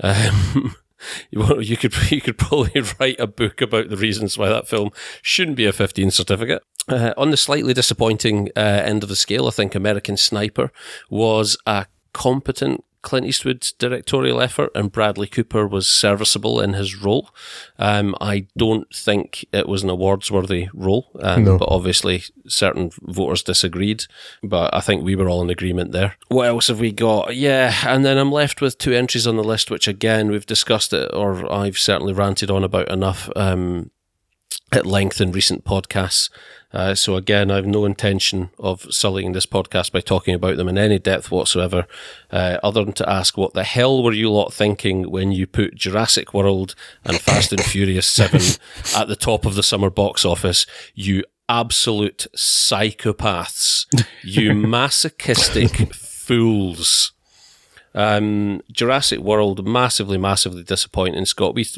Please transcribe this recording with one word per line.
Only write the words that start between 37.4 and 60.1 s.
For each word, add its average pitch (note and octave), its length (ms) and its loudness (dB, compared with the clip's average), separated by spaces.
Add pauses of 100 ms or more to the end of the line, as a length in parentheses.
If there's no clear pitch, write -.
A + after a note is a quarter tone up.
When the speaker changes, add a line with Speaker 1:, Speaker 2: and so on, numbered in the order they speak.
Speaker 1:
I G2 60 2
have G2 100 0
no G#2 200 2
intention G2 720 0
of F#2 240 -4 (100)
sullying F#2+ 400 -2
this F#2 140 -2
podcast - 440 -2
by F2+ 120 0
talking F#2 320 0
about F2 240 0
them F2+ 100 -2
in F#2 80 0
any G#2 220 4
depth F#2+ 320 -2
whatsoever, F2+ 560 0 (440)
uh, F2+ 320 -2
other G#2 220 2
than G2+ 100 -4
to - 140 -2
ask, F#2+ 300 0
what F#2+ 160 0
the F#2 100 -2
hell C3 380 2
were A#2+ 100 2
you G#2+ 180 0
lot G#2 220 2
thinking G2 580 0
when F#2+ 220 0
you F#2 140 0
put - 280 -2
Jurassic - 600 0
World G2 400 0 (320)
and F2 120 0
Fast - 340 2
and G2 120 0
Furious F#2+ 420 0
seven - 360 4 (260)
Speaker 2:
<laughs> - 260 -6
Speaker 1:
at G#2+ 140 0
the G#2 80 -4
top A2+ 300 0
of G2 80 0
the G2 80 0
summer G2 260 2
box - 380 2
office? F2 400 2 (280)
You G2 300 -2 (240)
absolute A#2 800 0 (100)
psychopaths. - 1500 0 (360)
You G#2+ 320 2
Speaker 2:
<laughs> G#2 140 0
Speaker 1:
masochistic A#2 1300 0
fools. G#2 1160 0 (840)
Um, G#2 640 0 (100)
Jurassic C3 500 0
World, G2+ 460 2
massively, A2+ 520 0